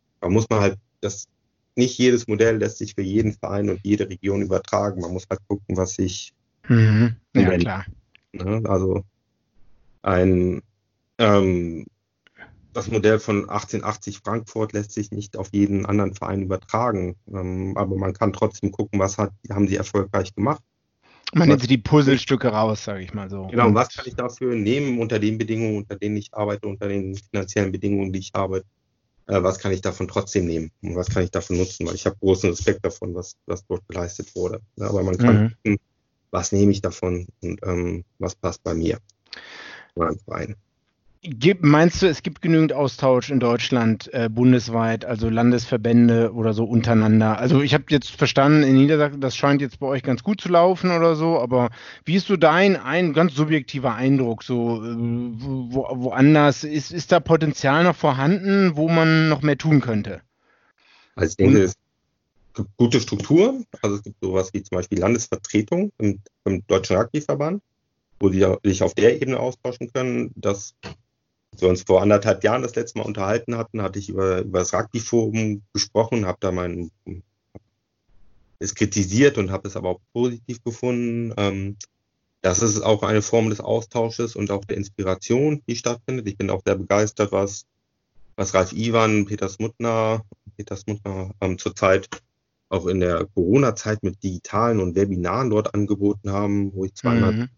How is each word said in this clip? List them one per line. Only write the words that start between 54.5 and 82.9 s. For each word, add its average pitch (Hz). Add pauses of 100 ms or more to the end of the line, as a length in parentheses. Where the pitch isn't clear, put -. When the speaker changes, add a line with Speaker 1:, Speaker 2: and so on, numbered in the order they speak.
Speaker 2:
äh, 117
wo, 120
wo, 127
woanders? 143
Ist, 151
ist 170
da 180
Potenzial 151
noch 175
vorhanden, 175
wo 156
man 160
noch 147
mehr 147
tun 151
könnte? 104 (960)
Speaker 1:
Also 82
ich -
denke, 113
Speaker 2:
Und 95
Speaker 1:
es 92 (800)
gibt 98
gute 117
Strukturen, 202 (180)
also 101
es 104
gibt 104
sowas 92
wie 98
zum -
Beispiel 90
Landesvertretung 113
im, 101 (240)
im 98
Deutschen 95
Rugbyverband, 147 (600)
wo 98
die 95 (160)
sich 95
auf -
der 120
Ebene 127
austauschen 123
können. 123
Das, 101 (760)
als -
wir 92
uns 90
vor 92
anderthalb 101
Jahren 120
das 120
letzte 117
Mal 107
unterhalten 107
hatten, 113
hatte 95
ich 98
über, 92
über 95
das 90
Rugbyforum 110 (100)
gesprochen, 110
hab 90
da 95
mein, 87 (1700)
es 98
kritisiert 107
und 95
hab 95
es 98
aber 90
auch 90 (120)
positiv 120
gefunden. 117
Ähm, 101 (640)
das 92
ist 107
auch 107